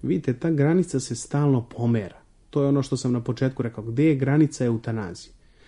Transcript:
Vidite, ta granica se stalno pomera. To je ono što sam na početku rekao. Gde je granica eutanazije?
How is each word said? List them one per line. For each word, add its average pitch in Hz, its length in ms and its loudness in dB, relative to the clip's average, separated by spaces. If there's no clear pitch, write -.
Vidite, 139 320 -2
ta 165 180 -2
granica 160 480 2
se 127 160 -6
stalno 139 460 2
pomera. 117 540 -2
To 147 120 0
je 139 60 2
ono 139 160 2
što 131 140 -4
sam 127 160 -2
na 120 80 -2
početku 127 420 -2
rekao. 113 200 -8
Gde 117 220 0
je 156 100 4
granica 135 500 2
eutanazije? 113 680 -4